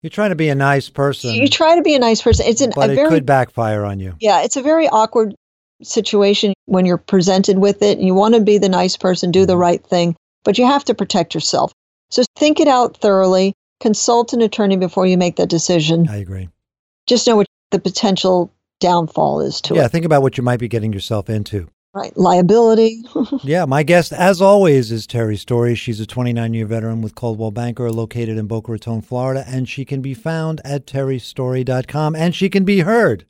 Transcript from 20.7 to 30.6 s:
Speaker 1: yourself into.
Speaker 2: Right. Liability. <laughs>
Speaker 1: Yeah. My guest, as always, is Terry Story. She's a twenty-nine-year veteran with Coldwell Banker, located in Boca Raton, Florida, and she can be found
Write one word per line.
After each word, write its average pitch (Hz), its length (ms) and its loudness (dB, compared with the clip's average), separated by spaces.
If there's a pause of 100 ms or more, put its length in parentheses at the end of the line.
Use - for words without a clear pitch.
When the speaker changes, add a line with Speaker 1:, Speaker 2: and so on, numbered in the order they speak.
Speaker 1:
yourself 101 380 -6
into. 104 380 -6 (260)
Speaker 2:
Right. - 220 -10
Liability. 226 840 4 (200)
<laughs> 262 220 -6
Speaker 1:
Yeah. 160 220 -2
My 135 160 0
guest, 170 300 2
as 180 280 2
always, 180 520 4
is 113 140 -8
Terry 110 300 -4
Story. 120 380 -2
She's 107 260 -8
a 110 60 -6
twenty-nine-year 117 600 -4
veteran 113 360 -6
with 107 120 -10
Coldwell 113 360 -6
Banker, 120 400 -6
located 113 480 -6
in 107 80 -6
Boca 113 260 -8
Raton, 110 300 -8
Florida, 131 460 -6
and 127 200 -6
she 135 160 -10
can 135 160 -8
be 135 140 -8
found 160 500 -6